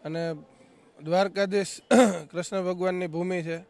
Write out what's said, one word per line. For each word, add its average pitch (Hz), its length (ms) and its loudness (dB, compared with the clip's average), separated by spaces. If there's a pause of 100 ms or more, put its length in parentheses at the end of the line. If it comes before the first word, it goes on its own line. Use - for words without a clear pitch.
અને 165 300 -4 (680)
દ્વારકાધીશ 190 760 0 (100)
<coughs> 202 420 4
કૃષ્ણ 180 300 -4
ભગવાનની 180 440 -2
ભૂમિ 175 360 -4
છે 165 140 -6 (140)